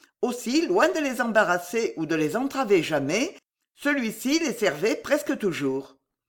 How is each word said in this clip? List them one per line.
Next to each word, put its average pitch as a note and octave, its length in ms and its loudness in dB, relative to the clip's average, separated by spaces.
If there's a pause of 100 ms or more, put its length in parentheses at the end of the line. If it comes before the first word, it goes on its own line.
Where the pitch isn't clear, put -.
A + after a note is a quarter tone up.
(220)
Aussi, B3 440 0
loin B3+ 220 4
de F4 100 0
les C4 220 -2
embarrasser G#3 760 0
ou D#3+ 60 -2
de D#3+ 120 0
les D#3 180 0
entraver A#3 480 2
jamais, D#3 540 0 (400)
celui-ci C#4 640 0
les C#4+ 120 -2
servait F#3 440 0
presque D4 420 -2
toujours. C#3 600 -4 (300)